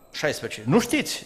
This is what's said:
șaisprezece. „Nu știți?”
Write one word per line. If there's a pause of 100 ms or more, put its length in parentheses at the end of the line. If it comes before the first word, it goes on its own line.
(120)
șaisprezece.
„Nu
știți?”